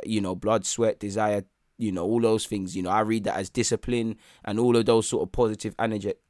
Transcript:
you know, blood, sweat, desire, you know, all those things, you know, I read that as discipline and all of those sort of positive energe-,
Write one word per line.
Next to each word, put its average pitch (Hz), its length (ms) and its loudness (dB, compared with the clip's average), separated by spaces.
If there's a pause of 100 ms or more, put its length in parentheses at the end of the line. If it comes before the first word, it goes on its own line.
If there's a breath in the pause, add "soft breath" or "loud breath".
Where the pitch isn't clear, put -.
you 107 160 -2
know, 95 120 -2
blood, 104 300 0
sweat, 113 340 0
desire, 104 460 -2 (340)
you 110 120 -2
know, 87 140 -2
all 113 160 2
those 110 260 2
things, 95 300 -6
you 95 60 -2
know, 90 80 -2
I 104 100 4
read 110 240 0
that 101 120 -2
as 95 140 -6
discipline 113 680 -2 (280 soft breath)
and 107 160 -2
all 120 160 4
of 113 100 4
those 113 220 4
sort - 160 -2
of - 80 -8
positive 110 460 -2
energe-, 107 360 -2 (160)